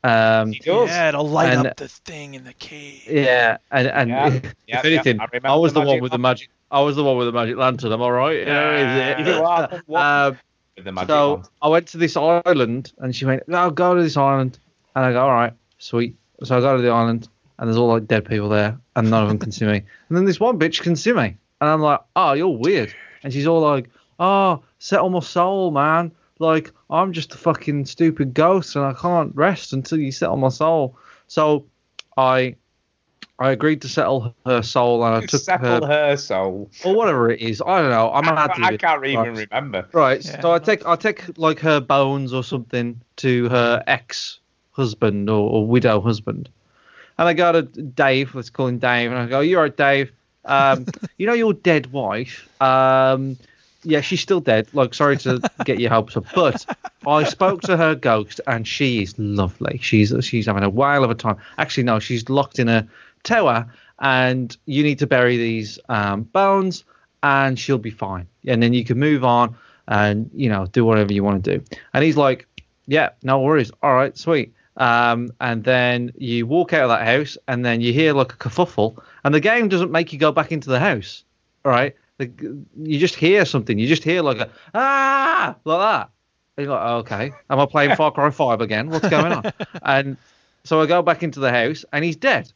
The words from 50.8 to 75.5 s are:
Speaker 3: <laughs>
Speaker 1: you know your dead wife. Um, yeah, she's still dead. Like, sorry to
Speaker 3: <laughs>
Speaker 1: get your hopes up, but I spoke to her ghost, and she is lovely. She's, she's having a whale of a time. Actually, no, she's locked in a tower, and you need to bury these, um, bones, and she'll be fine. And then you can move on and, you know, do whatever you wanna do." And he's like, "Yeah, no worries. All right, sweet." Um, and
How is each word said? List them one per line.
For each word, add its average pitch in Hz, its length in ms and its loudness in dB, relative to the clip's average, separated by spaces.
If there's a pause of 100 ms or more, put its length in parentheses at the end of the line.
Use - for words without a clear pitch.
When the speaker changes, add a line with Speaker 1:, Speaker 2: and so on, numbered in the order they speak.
Speaker 3:
<laughs> - 160 -14
Speaker 1:
you 190 80 -2
know 233 60 0
your 226 200 2
dead 151 400 0
wife. 117 560 -6 (140)
Um, 131 720 2 (480)
yeah, 156 160 0
she's 175 200 -4
still 185 200 0
dead. 110 320 2
Like, 135 220 0
sorry 143 240 2
to 127 220 -2 (140)
Speaker 3:
<laughs> - 100 -8
Speaker 1:
get 110 160 -2
your 117 100 0
hopes 113 260 0
up, 101 180 -6
but 165 320 0 (400)
I 151 180 2
spoke 185 380 0
to 185 140 0
her 160 180 2
ghost, 113 520 -2
and 117 200 -4
she 123 360 -2
is 95 160 -8
lovely. 104 640 -4
She's, 107 300 2 (120)
she's 113 220 -4
having 98 180 0
a 98 60 2
whale 139 340 2
of 117 60 0
a 113 40 -2
time. 110 220 -2 (220)
Actually, - 260 -2
no, 117 160 2
she's 117 280 -6
locked 135 300 -2
in 120 100 2
a 113 180 2 (380)
tower, 131 420 0 (340)
and 127 560 0 (100)
you 143 160 0
need 147 180 0
to 147 60 0
bury 123 300 4
these, 113 420 -4 (100)
um, 104 340 -2
bones, 190 600 0 (380)
and 135 360 2
she'll 135 200 -2
be 107 120 -8
fine. 95 360 -10 (200)
And 117 160 2
then 117 100 4
you 120 120 0
can 120 140 -2
move 143 260 0
on 120 320 2 (320)
and, 104 460 0
you 131 140 -2
know, 98 180 -2
do 117 180 0
whatever 107 280 2
you 101 120 0
wanna 101 160 0
do." 95 220 -2 (320)
And 135 100 2
he's 156 120 2
like, 135 300 0 (400)
"Yeah, 143 240 0 (120)
no 131 180 0
worries. 135 300 0 (120)
All 139 120 2
right, 135 240 0
sweet." 143 340 -2 (240)
Um, 120 640 2
and 117 240 -4